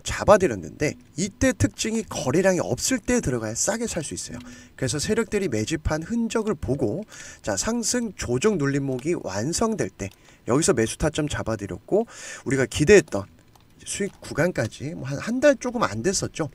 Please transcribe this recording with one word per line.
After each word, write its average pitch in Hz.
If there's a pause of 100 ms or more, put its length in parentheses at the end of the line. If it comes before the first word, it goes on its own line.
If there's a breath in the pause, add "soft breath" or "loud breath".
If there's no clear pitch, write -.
잡아드렸는데, 139 (240)
이때 208
특징이 220
거래량이 180
없을 127
때 247
들어가야 117
싸게 226
살 160
수 -
있어요. - (380 loud breath)
그래서 135
세력들이 214
매집한 156
흔적을 220
보고, 139 (380 loud breath)
자, 107
상승 233
조정 147
눌림목이 139
완성될 131
때 98 (380 soft breath)
여기서 143
매수 113
타점 151
잡아드렸고, 107 (400 loud breath)
우리가 131
기대했던 151 (600)
수익 -
구간까지 147
뭐 127
한, 139
한 240
달 285
조금 233
안 110
됐었죠. 156